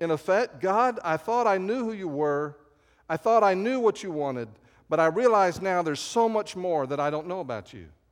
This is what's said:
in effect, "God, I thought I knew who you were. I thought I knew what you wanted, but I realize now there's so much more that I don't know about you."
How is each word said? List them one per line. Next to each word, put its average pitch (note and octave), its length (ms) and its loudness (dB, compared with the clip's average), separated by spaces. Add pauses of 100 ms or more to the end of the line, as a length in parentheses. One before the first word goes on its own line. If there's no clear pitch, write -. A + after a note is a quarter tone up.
in E3+ 100 -2
effect, F#3 480 -2
"God, A3 440 0
I D#3+ 120 -2
thought A#3 320 -2
I G3 100 4
knew A3 280 -2
who A3+ 80 -6
you F#3+ 160 -8
were. D3 480 -2 (500)
I D#3+ 80 -2
thought A3+ 280 4
I G3 100 4
knew A3+ 260 0
what A3 240 0
you G3 80 -8
wanted, C3+ 380 -4 (400)
but D#3 100 2
I D#3+ 60 6
realize F#3+ 560 4
now F3+ 200 0
there's D#3 200 -2
so A#3 260 0
much G#3+ 300 -4
more F3 280 -2
that C#3 140 -4
I D3 100 0
don't D3+ 180 -6
know F#3 120 -8
about A#2+ 340 -8
you." F2 140 -18 (240)